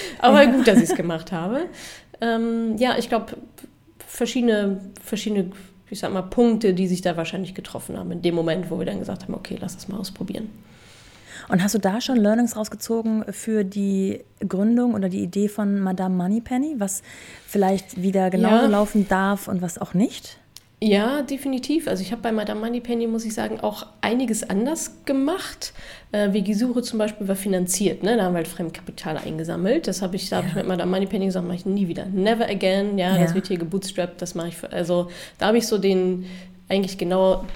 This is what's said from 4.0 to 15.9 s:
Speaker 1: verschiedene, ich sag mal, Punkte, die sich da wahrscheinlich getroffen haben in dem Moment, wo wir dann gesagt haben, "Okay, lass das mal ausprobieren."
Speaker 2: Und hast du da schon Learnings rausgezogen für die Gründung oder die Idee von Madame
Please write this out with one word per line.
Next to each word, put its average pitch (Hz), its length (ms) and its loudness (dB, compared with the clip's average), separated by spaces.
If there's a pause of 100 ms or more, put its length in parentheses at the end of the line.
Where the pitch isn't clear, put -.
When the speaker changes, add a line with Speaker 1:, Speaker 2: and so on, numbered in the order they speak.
Speaker 1:
verschiedene, 202 460 -2 (400)
ich 196 100 -10
sag - 120 -4
mal, 190 100 -2
Punkte, 220 520 4
die 185 140 0
sich 180 140 -2
da 170 140 0
wahrscheinlich 185 380 -6
getroffen - 440 -10
haben 180 120 -8
in 175 120 -8
dem 170 120 2
Moment, 165 360 0
wo 175 80 -4
wir 180 80 -4
dann 202 120 -4
gesagt - 260 -8
haben, - 100 -8
"Okay, - 260 -10
lass - 160 -8
das - 120 -16
mal 196 100 -6
ausprobieren." - 500 -8 (1000)
Speaker 2:
Und 175 140 2
hast 208 120 2
du 226 40 2
da 196 220 0
schon 262 160 0
Learnings 226 400 4
rausgezogen 220 760 -2
für 214 340 0
die 196 600 0 (240)
Gründung 233 460 2
oder 190 140 0
die 190 140 -2
Idee 202 260 0
von 202 320 0
Madame 185 360 0